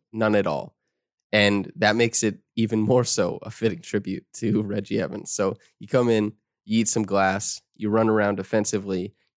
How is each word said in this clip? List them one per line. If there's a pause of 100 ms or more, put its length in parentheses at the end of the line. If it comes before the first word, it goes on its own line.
(120)
none
at
all. (560)
And
that
makes
it (160)
even
more
so
a
fitting
tribute
to
<laughs>
Reggie
Evans.
So (220)
you
come
in, (320)
you
eat
some
glass, (140)
you
run
around
defensively, (240)